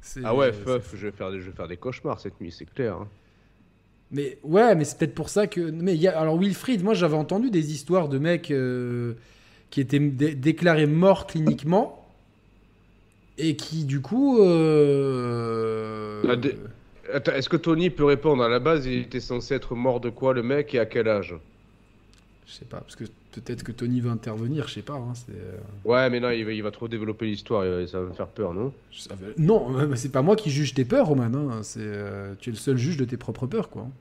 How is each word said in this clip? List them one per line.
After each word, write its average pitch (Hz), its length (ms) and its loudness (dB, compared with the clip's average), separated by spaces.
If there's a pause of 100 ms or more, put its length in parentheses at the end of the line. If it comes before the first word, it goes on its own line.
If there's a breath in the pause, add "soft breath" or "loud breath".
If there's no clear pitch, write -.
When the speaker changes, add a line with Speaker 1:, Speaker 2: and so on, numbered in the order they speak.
Speaker 1:
C'est, - 240 -16
Speaker 2:
Ah 113 100 0
ouais, 135 120 4
Speaker 1:
euh, 120 60 2
Speaker 2:
feuf, 107 380 -4
Speaker 1:
c'est 107 60 -16
Speaker 2:
je 101 100 -10
vais 101 60 -6
faire 95 180 -10
des, 95 100 -8
je 92 100 -14
vais 90 60 -18
faire 87 120 -10
des 87 80 -10
cauchemars 127 440 -8
cette - 200 -12
nuit, 85 100 -12
c'est - 140 -16
clair, 107 320 -6
hein. 101 120 -12 (1040 soft breath)
Speaker 1:
Mais 139 300 -6
ouais, 202 320 6
mais 156 100 2
c'est - 140 -10
peut-être 156 160 0
pour 156 140 -6
ça 208 180 2
que, - 140 -4
mais 165 340 0
il 156 60 0
y 185 80 6
a... 160 100 2
alors 156 180 2
Wilfried, 196 460 0
moi 214 120 2
j'avais 175 220 2
entendu 185 340 0
des 160 220 0
histoires 165 360 0
de 135 100 0
mecs, 170 320 0
euh, 123 640 -2 (560 soft breath)
qui - 100 -2
étaient 139 200 2
dé-, 147 340 2
déclarés 156 520 4
morts 175 420 4
cliniquement 160 760 0 (1300)
et 156 160 0
qui 156 300 -6
du 139 160 -2
coup, 247 400 4
euh, 120 1900 4
Speaker 2:
La 123 80 4
dé-, 123 220 -2 (580)
attends, 143 180 0
est-ce 139 160 -2
que 175 80 0
Tony 165 340 2
peut 147 140 0
répondre ? 143 380 4
À 117 60 4
la 120 100 4
base, 143 280 2
il 127 160 -2
était 123 180 -6
censé 123 340 -4
être 127 220 -4
mort 123 240 0
de 117 100 -4
quoi, 131 240 0
le 123 80 -2
mec, 143 320 -2
et 120 60 2
à 110 60 2
quel 110 200 -2
âge ? 95 300 -2 (1120)
Speaker 1:
Je - 80 -20
sais - 100 -20
pas, - 160 -16
parce - 160 -20
que 117 80 -12 (260)
peut-être 120 320 -10
que - 80 -10
Tony 120 300 -2
va 120 100 -2
intervenir, 117 560 -6
je - 80 -12
sais 104 80 -12
pas, 147 120 -12
hein, 123 200 -8
c'est, - 160 -16
euh. 98 260 -14 (280)
Speaker 2:
Ouais, 123 260 4
mais 120 80 0
non, 120 120 0
il 113 140 -2
va, 107 60 -6
il 107 140 -6
va 104 80 -4
trop - 160 -10
développer 110 380 -6
l'histoire, 104 380 -2
il 92 60 0
va, 90 160 -2
ça 92 140 -8
va 90 80 -6
me 87 40 -12
faire 90 140 -8
peur, 95 280 -4
non ? 120 180 -4 (180)
Speaker 1:
Je - 120 -18
savais, 95 240 -14 (120)
non, 160 300 4 (180)
mais 143 80 0
c'est 123 140 -4
pas 135 140 0
moi 185 120 6
qui 214 160 -2
juge 139 240 -2
tes 135 100 2
peurs, 233 220 4
Roman, 135 200 2 (220)
hein, 113 140 -6
c'est, - 180 -12
euh, 101 600 -8
tu - 100 -10
es - 20 -6
le 107 60 -8
seul 135 180 0
juge 139 200 0
de 131 80 0
tes 123 120 -6
propres 120 300 -8
peurs, 214 240 -4
quoi. 107 160 -12 (140)